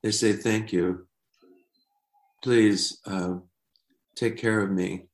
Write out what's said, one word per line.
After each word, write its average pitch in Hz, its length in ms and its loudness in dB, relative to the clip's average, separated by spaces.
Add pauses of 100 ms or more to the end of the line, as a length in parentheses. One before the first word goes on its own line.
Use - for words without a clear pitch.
They 107 80 -2
say, 107 220 2
"Thank 107 380 -2
you. 90 360 -2 (1300)
Please, 110 640 2
uh, 90 340 -6 (760)
take 113 220 -2
care 110 240 0
of 98 100 -2
me 92 420 -4